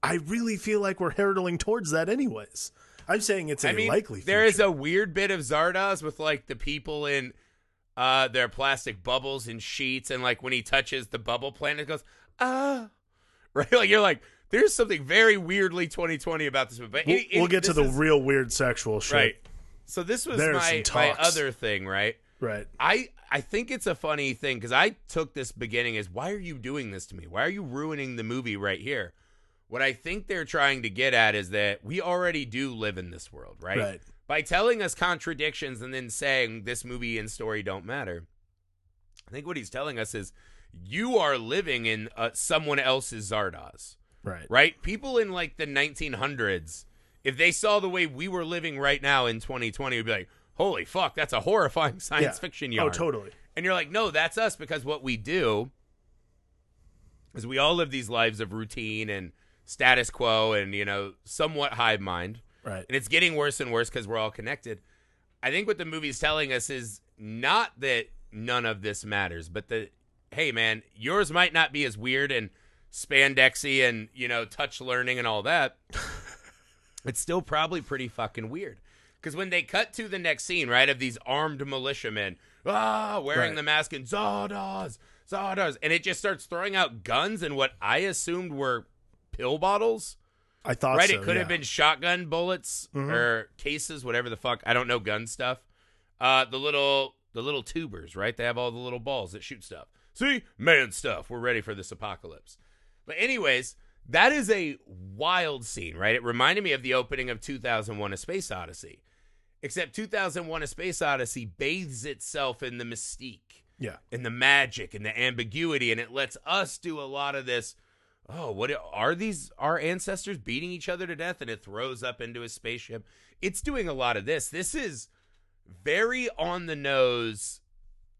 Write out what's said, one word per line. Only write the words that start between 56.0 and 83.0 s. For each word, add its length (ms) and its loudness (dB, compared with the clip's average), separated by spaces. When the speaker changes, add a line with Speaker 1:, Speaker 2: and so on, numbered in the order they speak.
Speaker 2:
is 120 -8
we 100 -2
all 180 6
live 160 0
these 180 -6
lives 300 2
of 140 -4
routine 560 -6
and 220 -6
status 440 4
quo 440 4
and, 220 0
you 100 0
know, 280 -2
somewhat 500 -2
hive 280 2
mind. 400 -6
Speaker 1:
Right. 240 -8
Speaker 2:
And 80 -4
it's 120 -2
getting 280 4
worse 240 0
and 120 -2
worse 180 2
'cause 180 -6
we're 100 -4
all 140 -2
connected. 500 -10
I 100 0
think 160 0
what 100 0
the 80 -6
movie's 340 -6
telling 340 0
us 160 -2
is 320 -8
not 640 0
that 280 0
none 340 -2
of 160 -2
this 220 -6
matters, 460 -4
but 200 -8
that, 220 -4
hey, 200 0
man, 320 0
yours 360 0
might 220 4
not 200 4
be 120 0
as 120 -4
weird 340 0
and 180 -2
spandexy 960 4
and, 260 -2
you 140 -6
know, 180 -2
touch 340 -8
learning 400 -2
and 80 -2
all 160 0
that. 340 0
Speaker 1:
<laughs> 60 -8
Speaker 2:
It's 140 -4
still 220 0
probably 400 0
pretty 260 -6
fucking 420 -6
weird. 300 -10
'Cause 140 -8
when 140 -4
they 120 2
cut 340 0
to 120 -6
the 100 -6
next 280 0
scene, 240 0
right, 180 8
of 120 2
these 260 -4
armed 420 -2
militiamen, 720 -4
ah, 540 0